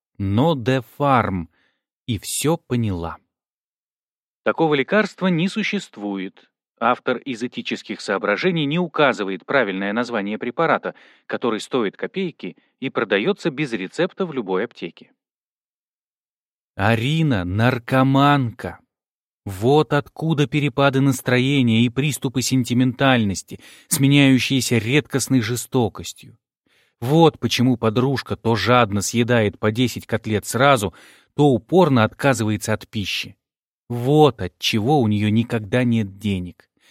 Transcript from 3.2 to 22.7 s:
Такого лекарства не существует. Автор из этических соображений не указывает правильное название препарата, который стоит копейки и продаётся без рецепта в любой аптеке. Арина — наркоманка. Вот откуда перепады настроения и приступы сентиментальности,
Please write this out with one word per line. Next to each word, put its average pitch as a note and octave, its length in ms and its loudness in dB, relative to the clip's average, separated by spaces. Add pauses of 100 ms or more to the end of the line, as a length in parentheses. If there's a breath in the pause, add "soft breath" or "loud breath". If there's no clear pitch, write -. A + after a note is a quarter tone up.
Такого D3+ 300 0
лекарства F#3 540 0
не F3 200 0
существует. G#2 1000 -6 (300)
Автор B2 380 -2
из A#2 260 -8
этических A#2 580 -8
соображений G#2 640 -2
не D3+ 140 -2
указывает A2+ 640 -2
правильное G2 480 -2
название A2 460 -4
препарата, D#3 560 -2 (320 soft breath)
который A2 320 -4
стоит G#2+ 360 -4
копейки D#3+ 640 -10 (220)
и C3 100 -8
продаётся A#2 640 -2
без C3+ 200 -6
рецепта A#2 540 -4
в E3 80 -12
любой F#2+ 320 -4
аптеке. - 460 -16 (1600)
Арина — A#2 680 0
наркоманка. B2 1300 0 (640)
Вот A#2 480 2
откуда D3 540 -2
перепады C#3 540 0
настроения B2+ 800 2
и B2 60 2
приступы C3+ 520 -4
сентиментальности, B2 1160 0 (300 loud breath)